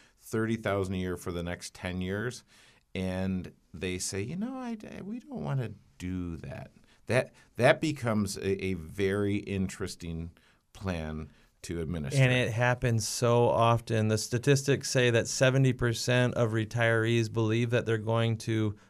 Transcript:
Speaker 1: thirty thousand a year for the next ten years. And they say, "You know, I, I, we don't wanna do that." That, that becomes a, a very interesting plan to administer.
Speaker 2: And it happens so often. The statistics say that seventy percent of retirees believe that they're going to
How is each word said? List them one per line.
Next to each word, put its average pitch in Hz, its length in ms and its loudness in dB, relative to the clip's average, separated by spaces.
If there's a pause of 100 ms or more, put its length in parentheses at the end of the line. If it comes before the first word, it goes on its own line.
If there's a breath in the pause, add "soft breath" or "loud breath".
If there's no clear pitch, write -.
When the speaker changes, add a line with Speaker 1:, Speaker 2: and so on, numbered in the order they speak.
(220 soft breath)
Speaker 1:
thirty 113 320 -2
thousand 98 400 0
a 92 40 -2
year 90 180 -2
for 90 160 -8
the 85 100 -4
next 87 320 -8
ten 92 260 -6
years. 101 440 -6 (500 soft breath)
And 92 560 -4 (220)
they 92 260 -6
say, 98 240 -6
"You 131 140 -8
know, 240 180 -6
I, 247 220 -8 (200)
I, - 60 -12
we 208 160 -10
don't 277 240 -10
wanna 135 280 -2 (280)
do 90 380 -6
that." - 340 -12 (360 soft breath)
That, 117 260 0 (240 soft breath)
that 143 240 4
becomes 113 560 0
a, 95 300 -2
a 95 80 -2
very 98 640 0
interesting 87 920 -6 (420 soft breath)
plan 80 580 -6 (320 soft breath)
to 85 180 -6
administer. 85 420 0
Speaker 2:
And 127 100 4
it 123 200 0
happens 120 560 0
so 120 400 4
often. 113 580 4
The 110 120 2
statistics 139 680 2
say 123 220 4
that 113 160 4
seventy 131 460 4
percent 123 640 2
of 117 180 2
retirees 113 800 2
believe 113 380 2
that 117 160 2
they're 113 120 2
going 113 400 0
to 110 380 -2 (140)